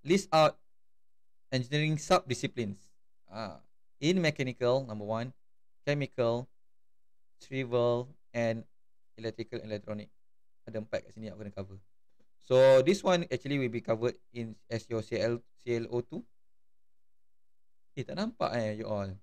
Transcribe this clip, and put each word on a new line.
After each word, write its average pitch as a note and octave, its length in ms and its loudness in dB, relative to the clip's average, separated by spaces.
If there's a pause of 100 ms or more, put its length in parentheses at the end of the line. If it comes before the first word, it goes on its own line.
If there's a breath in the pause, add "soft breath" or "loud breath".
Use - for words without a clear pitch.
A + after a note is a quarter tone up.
list G3 240 2
out D#3 240 6 (960)
engineering D3 480 0
sub-disciplines. B2 800 -2 (540)
Ah, G2 240 -10 (400)
in F3 240 2
mechanical, C3 640 0
number G#2+ 240 -8
one, A#2 240 -4 (560)
chemical, B2+ 560 0 (960)
civil, B2 720 0 (160)
and A2+ 320 -2 (560)
electrical A2+ 400 -8
and G#2+ 160 -8
electronic. G#2 400 -10 (560)
Ada A2 160 -8
empat - 240 -8
kat - 80 -20
sini A2 160 -10
aku G2+ 80 -16
kena G2+ 160 -12
cover. G2 240 -12 (640)
So, C3 400 8
this G3 160 2
one F3 320 2
actually C#3 240 -4
will B2 160 -2
be A#2 80 -4
covered A2+ 320 -2 (240)
in A2+ 160 -8 (160)
as A2+ 160 -6
your A2+ 160 -4
C A2+ 160 -4
L, A#2+ 240 0 (160)
C A#2 240 -4
L A2+ 80 -6
O A#2+ 160 -2
two. F3+ 160 -8 (1800)
Eh, C3 80 -8
tak D3+ 160 -8
nampak - 320 -2
eh, G#2+ 240 -2
you A2 80 -8
all. G2+ 240 -4 (140)